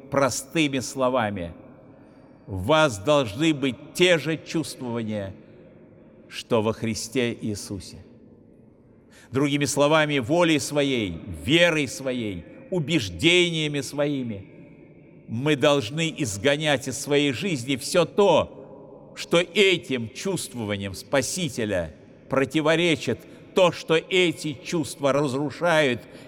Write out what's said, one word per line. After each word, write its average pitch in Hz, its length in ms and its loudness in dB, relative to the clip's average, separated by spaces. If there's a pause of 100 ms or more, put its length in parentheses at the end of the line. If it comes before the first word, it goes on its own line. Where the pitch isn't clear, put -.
(120)
простыми 139 680 0
словами: 110 760 -2 (920)
«В 95 220 -6
вас 147 320 4
должны 139 540 2
быть 135 400 -4
те 175 240 4
же 151 200 -2
чувствования, 113 960 -6 (960)
что - 320 0
во 110 100 0
Христе 117 600 -4
Иисусе». 104 640 -10 (1300)
Другими 143 360 0
словами, 147 540 4
волей 156 400 4
своей, 127 600 -2 (240)
верой 156 460 4
своей, 117 560 -6 (260)
убеждениями 156 1120 0
своими 131 680 -4 (800)
мы 139 300 0
должны 143 600 2
изгонять 139 680 0
из 123 100 -6
своей 143 360 0
жизни 135 420 -4
все 170 300 0
то, - 1120 0
что - 220 0
этим 175 760 0
чувствованием 104 800 -6
Спасителя 113 1000 -4 (360)
противоречит, 147 880 0 (340)
то, 180 200 6
что - 220 -2
эти 165 580 0
чувства 135 580 -4
разрушают, 143 880 0 (260)